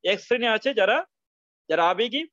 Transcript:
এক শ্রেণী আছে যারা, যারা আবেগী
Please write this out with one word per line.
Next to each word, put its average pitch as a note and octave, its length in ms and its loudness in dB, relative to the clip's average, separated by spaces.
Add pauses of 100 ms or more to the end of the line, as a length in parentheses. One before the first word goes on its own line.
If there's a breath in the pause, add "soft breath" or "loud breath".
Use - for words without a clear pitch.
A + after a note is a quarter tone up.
এক F#3+ 160 0
শ্রেণী A#3+ 280 -2
আছে A3+ 260 0
যারা, C#4+ 320 2 (640)
যারা E3+ 200 2
আবেগী A3+ 440 -2